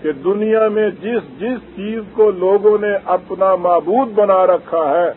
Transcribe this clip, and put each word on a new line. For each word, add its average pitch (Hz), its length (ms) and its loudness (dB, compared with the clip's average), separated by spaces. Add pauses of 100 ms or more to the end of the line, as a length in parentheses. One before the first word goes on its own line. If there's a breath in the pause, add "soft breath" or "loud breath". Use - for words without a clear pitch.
کہ 151 100 -4
دنیا 214 560 0
میں 214 220 0
جس 190 500 -8
جس 233 360 -8
چیز 214 240 -8 (120)
کو 214 180 4
لوگوں 202 500 2
نے 202 240 -2
اپنا 185 520 0
معبود 180 520 0
بنا 196 380 2
رکھا 165 440 0
ہے 165 260 0